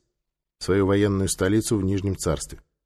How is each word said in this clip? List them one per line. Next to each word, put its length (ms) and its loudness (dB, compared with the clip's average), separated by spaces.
свою 280 0
военную 440 2
столицу 480 0
в 80 -2
Нижнем 320 -2
Царстве, 420 -6